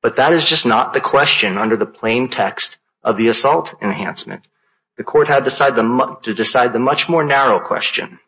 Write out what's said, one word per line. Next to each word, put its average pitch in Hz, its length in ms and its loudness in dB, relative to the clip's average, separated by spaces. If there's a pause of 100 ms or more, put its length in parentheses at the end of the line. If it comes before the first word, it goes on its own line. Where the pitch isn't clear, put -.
But - 140 0
that 147 180 4
is 160 100 2
just - 220 2
not 117 260 2
the 139 80 -2
question 139 560 0
under 110 220 0
the 107 80 -2
plain 120 420 -4
text - 480 -4 (260)
of 110 140 0
the 113 120 2
assault - 520 0
enhancement. - 680 -8 (520)
The 110 60 -8
court 151 240 2
had 139 160 2
decide 135 300 2
the 113 100 2
mu-, 127 400 0
to 110 100 -6
decide 113 400 0
the 117 40 0
much 139 300 0
more 165 160 2
narrow 135 360 2
question. - 680 -6